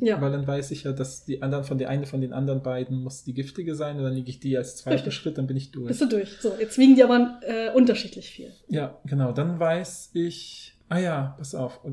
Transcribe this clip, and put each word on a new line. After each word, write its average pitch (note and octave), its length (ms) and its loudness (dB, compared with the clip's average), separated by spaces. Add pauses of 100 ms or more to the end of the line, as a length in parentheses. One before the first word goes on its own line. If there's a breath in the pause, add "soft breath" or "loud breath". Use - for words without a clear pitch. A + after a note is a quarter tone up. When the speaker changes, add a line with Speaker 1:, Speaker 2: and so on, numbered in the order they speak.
Speaker 1:
Ja. G#3+ 180 2
Speaker 2:
weil C#3 100 0
dann C#3 160 -2
weiß C#3 260 -4
ich C#3+ 120 -12
ja, C#3 80 -4
dass C3+ 320 -8
die C3+ 160 -6
anderen, C3+ 240 -2
von C#3 140 -4
der C3 100 -4
eine C#3 160 -2
von C3+ 160 -6
den B2+ 140 -4
anderen C3+ 280 -2
beiden B2+ 400 -4
muss B2+ 220 -10
die - 80 -8
giftige D3 420 -6
sein D3 220 -6
und C3+ 80 -4
dann C3 80 -2
lege B2+ 160 -6
ich B2+ 120 -12
die C3+ 180 -2
als - 180 -6
zweiten - 200 0
Speaker 1:
Richtig. - 180 -2
Speaker 2:
Schritt, - 240 -6
dann C3+ 80 -2
bin C3 100 -4
ich C3+ 160 -8
durch. B2+ 160 -10
Speaker 1:
Bist B3 140 0
du C#4 40 2
durch. G#3 360 -2
So, G#3+ 180 0
jetzt A3 160 -4
wiegen C4 180 12
die C4 80 12
aber, A#3+ 440 6
äh, A3+ 260 -2
unterschiedlich A3+ 580 2
viel. - 220 -18 (160)
Speaker 2:
Ja, C#3+ 380 -4
genau, C3+ 260 0
dann E3 260 -2
weiß E3+ 540 -2
ich, - 680 -6 (120)
ah E3+ 80 0
ja, D3 400 -2
pass C#3+ 160 -12
auf, - 260 -6 (120)